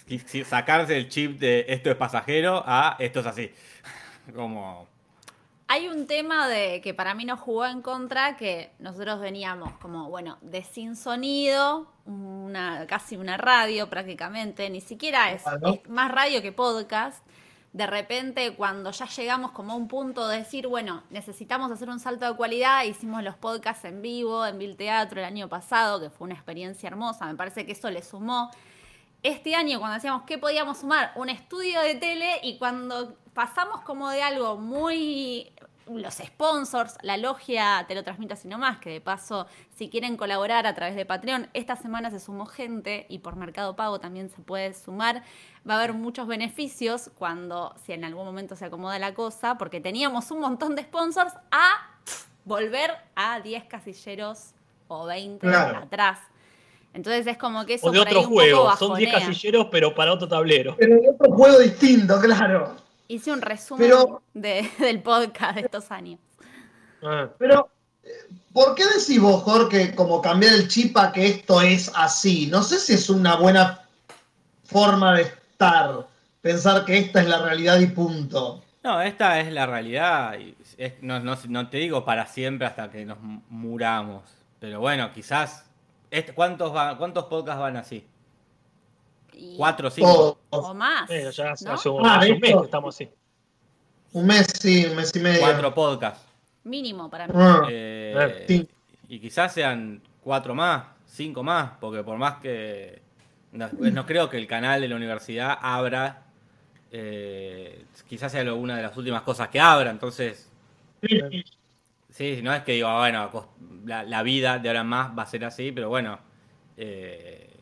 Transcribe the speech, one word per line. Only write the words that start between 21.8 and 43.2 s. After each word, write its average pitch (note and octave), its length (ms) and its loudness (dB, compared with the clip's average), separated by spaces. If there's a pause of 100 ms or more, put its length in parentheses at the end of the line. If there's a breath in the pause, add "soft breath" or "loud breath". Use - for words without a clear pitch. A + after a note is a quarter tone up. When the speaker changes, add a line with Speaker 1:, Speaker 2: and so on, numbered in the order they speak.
Speaker 2:
un B3 100 -12
salto B3 280 -8
de A#3 80 -6
cualidad, A#3+ 500 0
hicimos A3 380 -10
los G3 120 -10
podcasts A3+ 500 -10
en F#3 160 -14
vivo, A3+ 460 -6
en G3+ 100 -10
Vil G3 200 -12
Teatro G#3+ 420 -4
el F#3 60 -8
año G3 220 -12
pasado, G#3 520 -2
que D3+ 100 -14
fue E3 160 -18
una F3+ 80 -12
experiencia F#3 540 -16
hermosa, A3 380 -10
me D#3 100 -10
parece F#3+ 320 -12
que G3+ 60 -12
eso G#3 180 -12
le F3 100 -10
sumó. A#3+ 480 -8 (720 soft breath)
Este D4+ 320 -4
año, D4+ 260 -2
cuando G#3+ 160 -8
decíamos, B3+ 300 -6
"¿Qué D#4 140 -8
podíamos D4 400 -4
sumar?". C#4 360 -2
Un B3+ 140 -8
estudio F4 520 -6
de D4+ 140 -2
tele, E4+ 460 -4
y B3 160 -10
cuando B3 580 -8 (180)
pasamos F4+ 480 -6
como C#4 280 -10
de C#4 140 -2
algo B3+ 340 -4
muy, C#4 920 -6 (360)
los A3+ 280 -14
sponsors, C4+ 880 -4
la G3 140 -6
logia G#3+ 720 -2
Te F#3 80 -10
lo G3 80 -8
transmito G3 300 -14
así G3+ 160 -18
nomás, A#3 300 -6
que E3+ 100 -16
de D#3+ 120 -12
paso, G3 460 -10 (280 soft breath)
si G#3+ 140 -14
quieren A#3 280 -6
colaborar G#3+ 500 -2
a G3+ 80 -2
través F3+ 220 -8
de F#3+ 80 -8
Patreon, A3 480 -6
esta A#3+ 240 -8
semana A3+ 340 -10
se G3 80 -12
sumó G3+ 260 -14
gente, G#3+ 640 -10
y F#3+ 100 -16
por E3+ 180 -16